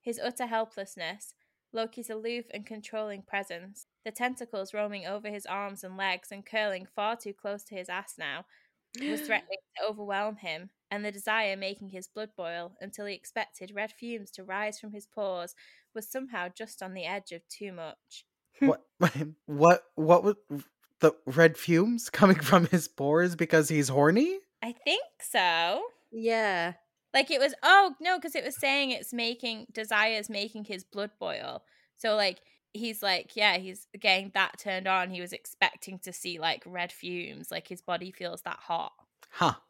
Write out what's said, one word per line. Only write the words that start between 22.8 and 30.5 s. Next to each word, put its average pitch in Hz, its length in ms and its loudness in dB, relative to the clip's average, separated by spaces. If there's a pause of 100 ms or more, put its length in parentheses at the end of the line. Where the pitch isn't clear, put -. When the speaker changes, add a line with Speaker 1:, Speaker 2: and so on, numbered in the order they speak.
Speaker 3:
pores 165 480 2
because 160 320 6
he's 147 220 2
horny? 190 480 6 (240)
Speaker 1:
I 233 100 -6
think 339 300 -2 (180)
so. 180 640 2 (300)
Speaker 2:
Yeah. 220 640 0 (400)
Speaker 1:
Like, 269 180 4
it 277 100 2
was, 277 120 2 (100)
oh, 359 360 8
no, 349 200 0
'cause 320 160 -8
it 302 100 -2
was 269 100 -6
saying 277 360 0
it's - 200 -8
making, 233 640 -6
desire's 214 560 0
making 214 360 -6